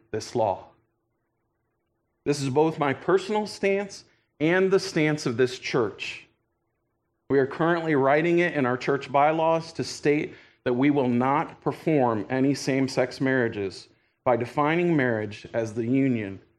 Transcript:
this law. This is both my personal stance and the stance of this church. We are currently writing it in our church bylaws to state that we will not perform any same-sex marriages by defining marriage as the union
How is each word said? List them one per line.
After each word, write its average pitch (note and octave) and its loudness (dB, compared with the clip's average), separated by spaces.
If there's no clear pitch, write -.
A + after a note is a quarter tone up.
this - -8
law. G#2+ 0
This C#3 0
is C3+ -2
both D#3 2
my C#3+ 0
personal G3 -2
stance G3 -4
and F#3 2
the F#3+ 4
stance D3+ 0
of A#2+ -2
this B2 2
church. - -4
We C#3 2
are C3 4
currently E3 0
writing D3+ 4
it E3+ 0
in C#3 0
our B2 0
church C3+ -4
bylaws D#3+ 2
to B2+ -4
state - -2
that B2 0
we C3+ 2
will C#3 2
not C3 0
perform B2+ 0
any C3 2
same-sex C3 -2
marriages A#2 -2
by B2 2
defining D3+ 0
marriage A2+ -2
as A2+ -4
the A#2 -4
union A#2 0